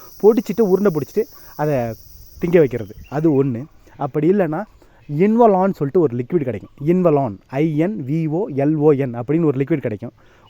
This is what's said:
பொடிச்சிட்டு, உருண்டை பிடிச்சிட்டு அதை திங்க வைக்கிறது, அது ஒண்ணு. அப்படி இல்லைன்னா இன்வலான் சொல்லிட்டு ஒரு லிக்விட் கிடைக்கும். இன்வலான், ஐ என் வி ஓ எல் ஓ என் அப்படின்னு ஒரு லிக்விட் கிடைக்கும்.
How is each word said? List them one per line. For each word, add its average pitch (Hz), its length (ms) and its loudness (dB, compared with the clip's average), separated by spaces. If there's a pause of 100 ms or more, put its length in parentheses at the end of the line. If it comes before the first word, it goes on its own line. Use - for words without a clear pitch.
(240)
பொடிச்சிட்டு, 214 380 4
உருண்டை 190 300 2
பிடிச்சிட்டு 151 320 -4 (320)
அதை 151 200 -2 (640)
திங்க 170 160 2
வைக்கிறது, 113 380 0 (140)
அது 147 340 0
ஒண்ணு. 127 200 -6 (340)
அப்படி 147 340 -2
இல்லைன்னா 185 320 -2 (540)
இன்வலான் 196 560 4
சொல்லிட்டு 143 260 -2
ஒரு 131 180 2
லிக்விட் 131 260 -2
கிடைக்கும். 113 280 -8 (140)
இன்வலான், 151 520 2 (100)
ஐ 147 300 -2
என் 190 300 -2
வி 160 200 -2
ஓ 170 220 -4
எல் 143 260 0
ஓ 151 160 4
என் 131 240 -2
அப்படின்னு 147 300 -2
ஒரு 135 140 0
லிக்விட் 139 220 -2
கிடைக்கும். 113 300 -8 (380)